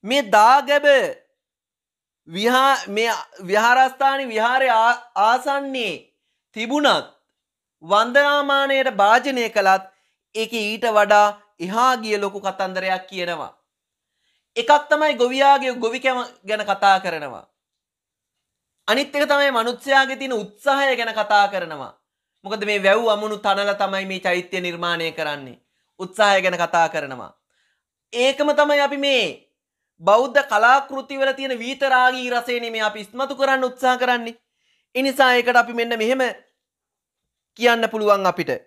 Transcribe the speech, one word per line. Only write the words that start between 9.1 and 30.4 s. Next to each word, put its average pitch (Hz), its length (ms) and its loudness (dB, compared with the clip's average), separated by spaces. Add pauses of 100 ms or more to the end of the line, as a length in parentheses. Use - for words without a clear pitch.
කළත් 190 340 2 (500)
ඒකේ 220 300 -6
ඊට 220 260 -6
වඩා 208 360 4 (300)
එහා 233 400 0
ගිය 220 220 -4
ලොකු 202 220 -6
කතන්දරයක් 185 680 -6
කියනවා. 175 460 -8 (1040)
එකක් 294 280 2
තමයි 302 300 0
ගොවියාගේ 262 600 2
ගොවිකම 254 440 -4 (220)
ගැන 208 240 -6
කතා 196 360 2
කරනවා. 151 460 -10 (1400)
අනිත් 247 280 -2
එක 285 120 0
තමයි 285 220 2
මනුස්සයාගේ 254 680 0
තියෙන 269 160 -8
උත්සාහය 269 640 -2
ගැන 226 180 -6
කතා 208 340 2
කරනවා. 160 440 -10 (520)
මොකද 202 200 -6
මේ 208 180 -2
වැව් 220 260 4
අමුණු 214 300 -2
තනලා 202 360 0
තමයි 196 320 -4
මේ 190 140 -8
චෛත්‍ය 180 400 -4
නිර්මාණය 170 520 -6
කරන්නේ. 143 480 -8 (400)
උත්සාහය 196 420 0
ගැන 180 160 -2
කතා 170 300 0
කරනවා. 135 440 -10 (800)
ඒකම 262 380 0
තමයි 294 300 2
අපි 285 180 -2
මේ 262 500 -2 (540)
බෞද්ධ 240 400 2